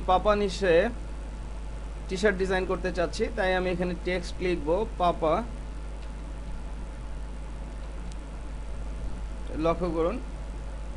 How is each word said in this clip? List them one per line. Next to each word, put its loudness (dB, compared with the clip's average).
পাপা 6
নিশে 6
টি-শার্ট 4
ডিজাইন 2
করতে 0
চাচ্ছি, 2
তাই 4
আমি 4
এখানে 0
টেক্সট 0
লিখব 2
পাপা। 4
লক্ষ্য 2
করুন, 2